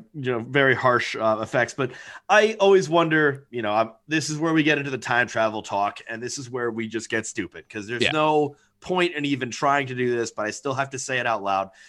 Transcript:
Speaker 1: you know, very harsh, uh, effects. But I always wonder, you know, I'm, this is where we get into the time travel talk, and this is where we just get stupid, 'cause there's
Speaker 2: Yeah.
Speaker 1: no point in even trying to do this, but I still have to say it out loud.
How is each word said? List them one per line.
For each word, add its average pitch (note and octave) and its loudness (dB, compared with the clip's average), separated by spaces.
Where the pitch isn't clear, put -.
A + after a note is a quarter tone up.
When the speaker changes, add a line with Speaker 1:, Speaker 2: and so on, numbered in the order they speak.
Speaker 1:
you C3 -6
know, A#2 -2
very C3+ 4
harsh, B2 2
uh, A2 0
effects. A#2 -2
But B2+ -4
I A3 6
always G3 6
wonder, D#3 2
you A#2+ -6
know, G#2 0
I'm, A2+ 2
this D3 -2
is D3+ -6
where D#3+ 0
we D#3+ 4
get D3+ 2
into C#3 -6
the C3 -4
time A#2+ 2
travel A2 -2
talk, G2+ -2
and A2+ -10
this A#2+ -8
is C3+ -12
where A#2+ -4
we A2+ -6
just A2 -8
get A2 -2
stupid, - -10
'cause G#2 -12
there's A#2+ -4
Speaker 2:
Yeah. G2 2
Speaker 1:
no D3+ 2
point F3+ 0
in D3 -4
even C3 -4
trying C#3+ 0
to B2+ -8
do B2 -2
this, A#2+ -2
but G#2+ -6
I - -4
still C3 -6
have C3+ -4
to C3+ -10
say C3 -4
it A#2+ -2
out A2 0
loud. G2 0